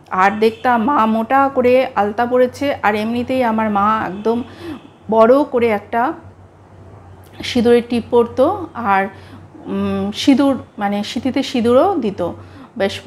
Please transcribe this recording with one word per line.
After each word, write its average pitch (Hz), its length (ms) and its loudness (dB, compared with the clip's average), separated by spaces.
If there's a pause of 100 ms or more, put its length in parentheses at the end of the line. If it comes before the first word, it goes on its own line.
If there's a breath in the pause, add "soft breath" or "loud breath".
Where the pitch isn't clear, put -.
(100)
আর 190 200 2 (100)
দেখতাম 226 440 2
মা 220 220 2
মোটা 226 420 2
করে 254 460 2
আলতা 208 320 -2
পরেছে, 247 560 0
আর 208 120 2
এমনিতেই 240 500 -2
আমার 220 260 0
মা 208 360 0
একদম 220 360 -2 (680 loud breath)
বড় 226 340 6
করে 240 240 0
একটা 233 440 -2 (1300)
সিঁদুরের 240 440 4
টিপ 240 220 -2
পরতো, 262 640 0
আর, 196 340 0 (580 loud breath)
উম, 196 480 -4
সিঁদুর, 277 440 2 (200)
মানে 202 240 -2
সিঁথিতে 254 400 -4
সিঁদুরও 262 540 2
দিত 196 340 -4 (480 loud breath)
বেশ 196 280 -4